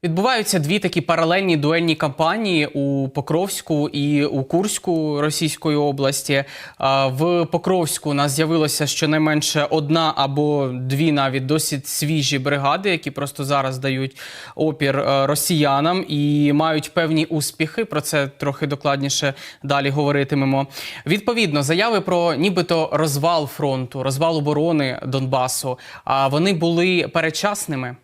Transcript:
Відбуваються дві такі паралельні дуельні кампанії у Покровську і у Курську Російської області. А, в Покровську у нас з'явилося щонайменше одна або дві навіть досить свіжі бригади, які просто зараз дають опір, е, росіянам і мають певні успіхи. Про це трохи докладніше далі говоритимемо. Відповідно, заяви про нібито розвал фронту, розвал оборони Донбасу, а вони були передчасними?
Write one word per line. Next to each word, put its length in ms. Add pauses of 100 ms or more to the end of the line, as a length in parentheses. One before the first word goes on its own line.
Відбуваються 560
дві 200
такі 220
паралельні 560
дуельні 380
кампанії 680
у 440
Покровську 800
і 360
у 180
Курську 800
Російської 560
області. 640 (340)
А, 300
в 380
Покровську 640
у 40
нас 180
з'явилося 560
щонайменше 840
одна 480
або 560
дві 380
навіть 340
досить 420
свіжі 520
бригади, 500
які 220
просто 320
зараз 340
дають 400 (380)
опір, 440
е, 280
росіянам 800
і 460
мають 400
певні 320
успіхи. 600
Про 160
це 260
трохи 400
докладніше 680 (300)
далі 260
говоритимемо. 800 (380)
Відповідно, 580
заяви 380
про 340
нібито 580
розвал 540
фронту, 560
розвал 340
оборони 680
Донбасу, 760 (240)
а 240
вони 260
були 600
передчасними? 920